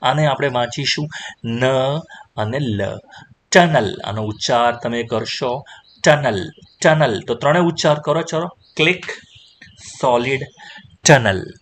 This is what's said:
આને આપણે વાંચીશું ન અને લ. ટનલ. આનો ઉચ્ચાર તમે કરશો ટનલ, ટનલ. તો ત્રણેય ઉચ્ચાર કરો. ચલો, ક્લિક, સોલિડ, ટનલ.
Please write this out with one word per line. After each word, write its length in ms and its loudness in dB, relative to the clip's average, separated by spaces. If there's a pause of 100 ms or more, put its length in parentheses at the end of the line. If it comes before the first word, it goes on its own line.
આને 260 2
આપણે 200 0
વાંચીશું 600 -2 (380)
ન 200 -2 (680)
અને 240 -4
લ. 400 -2 (520)
ટનલ. 540 4
આનો 160 -6
ઉચ્ચાર 540 0
તમે 280 -6
કરશો 600 -4 (400)
ટનલ, 480 2 (300)
ટનલ. 380 4
તો 160 -4
ત્રણેય 260 2
ઉચ્ચાર 380 2
કરો. 220 -2
ચલો, 260 -4 (280)
ક્લિક, 300 0 (960)
સોલિડ, 400 0 (640)
ટનલ. 360 4 (200)